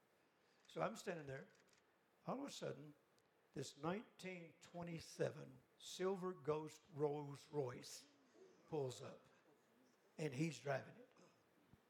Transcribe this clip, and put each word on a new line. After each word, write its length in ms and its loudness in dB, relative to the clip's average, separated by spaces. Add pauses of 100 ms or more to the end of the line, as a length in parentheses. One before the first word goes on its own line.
(680)
So 140 -4
I'm 160 6
standing 300 -4
there. 180 -4 (800)
All 140 0
of 80 -4
a 20 -6
sudden, 440 -4 (600)
this 280 -4
nineteen 720 -2 (180)
twenty-seven 880 0 (160)
Silver 640 2
Ghost 380 2 (140)
Rolls 560 2
Royce 540 -2 (640)
pulls 320 2
up, 180 -10 (1000)
and 140 4
he's 260 4
driving 400 0
it. 100 -16 (800)